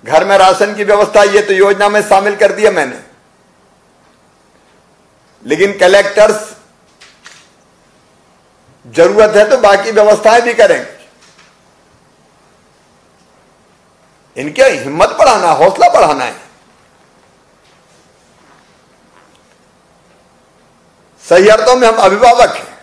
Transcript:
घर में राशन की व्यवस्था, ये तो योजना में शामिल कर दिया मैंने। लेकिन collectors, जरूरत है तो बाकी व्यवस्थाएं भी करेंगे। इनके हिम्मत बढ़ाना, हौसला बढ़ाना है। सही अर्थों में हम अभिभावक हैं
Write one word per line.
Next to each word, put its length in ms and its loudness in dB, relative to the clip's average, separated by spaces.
घर 200 0
में 140 0
राशन 360 0
की 100 -8
व्यवस्था, 380 0
ये 200 0
तो 100 -4
योजना 360 0
में 140 -2
शामिल 340 -2
कर 160 0
दिया 180 0
मैंने। 320 -6
लेकिन 320 -4
collectors, 800 0
जरूरत 500 0
है 140 2
तो 60 2
बाकी 340 0
व्यवस्थाएं 520 2
भी 120 -4
करेंगे। 480 -2
इनके 260 -8
हिम्मत 460 -4
बढ़ाना, 420 -2
हौसला 380 0
बढ़ाना 360 0
है। 180 -12
सही 200 2
अर्थों 280 2
में 120 0
हम 60 0
अभिभावक 640 2
हैं 260 -18